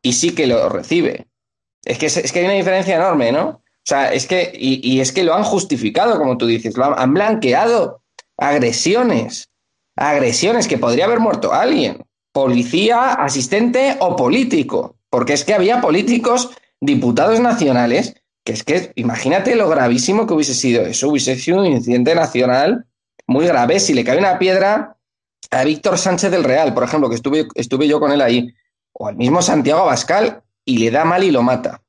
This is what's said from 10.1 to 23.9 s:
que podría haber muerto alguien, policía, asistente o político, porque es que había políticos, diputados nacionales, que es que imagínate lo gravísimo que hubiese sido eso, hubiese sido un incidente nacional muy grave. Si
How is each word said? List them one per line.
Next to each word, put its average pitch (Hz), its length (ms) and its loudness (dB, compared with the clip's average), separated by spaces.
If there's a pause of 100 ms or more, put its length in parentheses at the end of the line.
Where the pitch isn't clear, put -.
que 139 80 0
podría 127 300 0
haber 226 120 0
muerto 220 360 0
alguien, 180 500 0 (280)
policía, 147 840 0
asistente 214 840 0
o 180 160 0
político, - 800 0 (120)
porque 127 240 0
es 143 120 -2
que 214 100 0
había 208 260 2
políticos, 240 720 0 (300)
diputados 139 600 2
nacionales, 151 720 0 (300)
que 117 80 -6
es 110 120 -8
que 175 320 -2
imagínate 156 600 0
lo 202 120 2
gravísimo 143 580 2
que 185 80 -2
hubiese 147 200 0
sido 117 300 0
eso, 131 240 -2
hubiese 135 280 0
sido 170 240 0
un 196 60 2
incidente 123 480 2
nacional 143 720 0 (420)
muy 143 200 2
grave. 151 340 2
Si 151 140 0